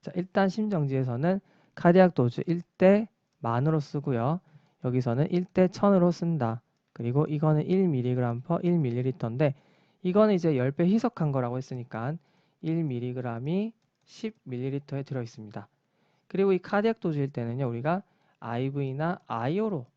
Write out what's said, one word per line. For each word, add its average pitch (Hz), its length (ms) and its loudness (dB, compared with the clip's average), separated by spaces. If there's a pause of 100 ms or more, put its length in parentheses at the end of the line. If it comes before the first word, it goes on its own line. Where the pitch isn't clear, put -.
자, - 120 -12
일단 185 340 0
심정지에서는 151 920 -2 (340)
카디악 180 400 6
도즈 120 320 0
일 170 160 -2 (140)
대 202 320 6 (320)
만으로 127 400 0
쓰고요. 139 600 -2 (440)
여기서는 123 460 0
일 180 140 0
대 185 240 2
천으로 185 420 4
쓴다. 143 500 -2 (320)
그리고 123 340 0
이거는 151 400 0
일 185 220 2
밀리그램 123 540 -2
per 170 220 -2
일 175 140 2
밀리리터인데 127 760 -2 (480)
이거는 208 320 4
이제 165 220 2
열 127 160 0
배 170 120 0
희석한 190 460 0
거라고 123 260 -2
했으니까 123 600 -8 (440)
일 165 240 -2
밀리그램이 127 880 -4 (320)
십 - 300 -12 (100)
밀리리터에 139 580 -6
들어 131 200 -6
있습니다. 104 460 -14 (580)
그리고 196 260 0
이 185 60 2
카디악 208 400 0
도즈일 143 320 -2
때는요, 123 380 -4
우리가 139 340 -4 (380)
아이브이나 135 840 -4
아이오로 147 600 -4 (100)